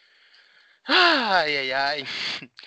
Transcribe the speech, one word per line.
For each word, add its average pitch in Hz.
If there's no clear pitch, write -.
Ai, 233
ai, 135
ai. 139
<laughs> -